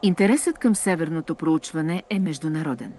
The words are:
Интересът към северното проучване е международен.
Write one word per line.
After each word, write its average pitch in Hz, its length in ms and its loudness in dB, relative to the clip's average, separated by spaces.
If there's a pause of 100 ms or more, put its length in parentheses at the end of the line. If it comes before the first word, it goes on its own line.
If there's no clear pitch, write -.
Интересът 208 560 2
към 220 160 4
северното 165 600 -2
проучване 160 720 -2
е 202 100 -2
международен. 156 800 -4